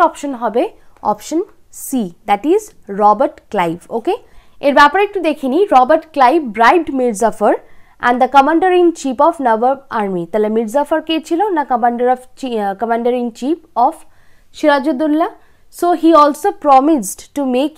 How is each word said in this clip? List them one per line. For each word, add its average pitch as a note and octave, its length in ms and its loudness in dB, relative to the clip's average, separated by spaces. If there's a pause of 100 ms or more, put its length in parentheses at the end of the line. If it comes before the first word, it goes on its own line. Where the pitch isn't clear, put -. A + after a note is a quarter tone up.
অপশন C#4+ 240 -6 (100)
হবে A#3 220 -2 (480)
অপশন D#4 280 -6 (460)
সি, C4 160 -4 (280)
that G3+ 140 0 (100)
is G#4+ 80 0 (400)
রবার্ট G#3+ 340 2 (160)
ক্লাইভ। F3 260 -2 (200)
ওকে, C#4 160 -4 (540)
এর C#4+ 120 2
ব্যাপারে D4 280 4
একটু G4+ 200 -6
দেখে C#4+ 260 -4
নিই। F4+ 100 2 (120)
রবার্ট C4 280 4 (120)
ক্লাইভ C#4 240 4 (180)
bribed C#4+ 320 2 (100)
মীর B3 140 0 (100)
জাফর G#3 300 0 (540)
and B3 160 2
the B3+ 120 0
commander D#4+ 360 4 (100)
in F4 60 4 (120)
chief C4 180 -6 (100)
of E4+ 60 2 (140)
Nawab A#3+ 300 0 (240)
army। F#3+ 300 -4
তাহলে G#3+ 240 -2
মীর A3+ 200 -2
জাফর D4 320 0
কে E4 80 -2 (120)
ছিল? E4+ 140 -2 (140)
না, D4+ 60 -2 (100)
commander A#3+ 440 -2
of B3 60 -18 (180)
chi-, A#3+ 240 -6
আহ, G3 180 -4
commander A#3 400 -2
in A#3+ 60 -4 (120)
chief D4 180 -4 (280)
of D#4 80 0 (640)
সিরাজউদ্দৌলা। D4+ 720 0 (500)
So F4 80 -2 (140)
he D#4+ 80 2 (120)
also D4 280 2 (160)
promised C4+ 540 2 (160)
to C#4+ 60 -4 (160)
make D4+ 200 -2